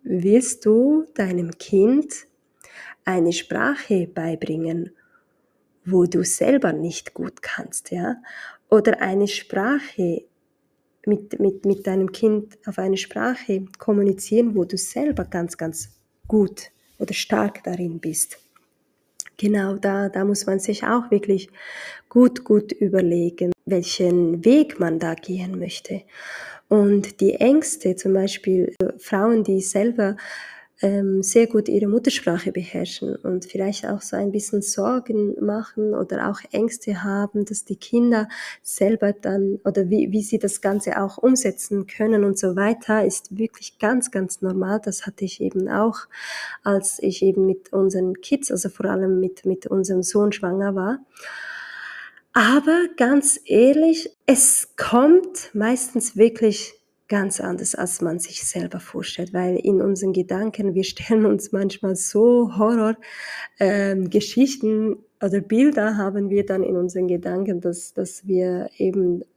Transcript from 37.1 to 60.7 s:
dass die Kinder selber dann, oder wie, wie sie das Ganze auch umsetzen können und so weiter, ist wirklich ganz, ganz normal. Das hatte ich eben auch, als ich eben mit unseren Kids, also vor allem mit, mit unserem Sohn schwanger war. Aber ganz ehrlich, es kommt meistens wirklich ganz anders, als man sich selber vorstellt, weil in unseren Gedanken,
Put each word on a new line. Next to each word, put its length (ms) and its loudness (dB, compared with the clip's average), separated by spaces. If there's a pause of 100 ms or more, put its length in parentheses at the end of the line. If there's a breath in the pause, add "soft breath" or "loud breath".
dass 200 -8
die 120 -8
Kinder 520 2 (340 loud breath)
selber 500 0
dann, 520 -2
oder 260 0
wie, 200 2
wie 120 0
sie 160 -2
das 240 -4
Ganze 400 -2
auch 160 -6
umsetzen 680 0
können 380 2
und 140 0
so 180 0
weiter, 480 0
ist 320 -4
wirklich 420 -8
ganz, 320 0
ganz 300 -6
normal. 420 -2
Das 240 -8
hatte 200 -8
ich 160 -8
eben 260 -2
auch, 300 0 (640 loud breath)
als 400 -2
ich 200 -2
eben 220 4
mit 280 -2
unseren 500 0
Kids, 280 -2
also 200 -4
vor 160 -8
allem 340 0
mit, 240 -4
mit 220 -2
unserem 360 0
Sohn 300 2
schwanger 420 -2
war. 300 -4 (1300 loud breath)
Aber 540 4 (100)
ganz 480 2
ehrlich, 800 4
es 520 2
kommt 760 4
meistens 640 -2
wirklich 640 2 (300)
ganz 300 0
anders, 340 -4
als 260 -6
man 200 -2
sich 240 -10
selber 360 -6
vorstellt, 540 -10
weil 220 0
in 260 2
unseren 320 0
Gedanken, 600 -2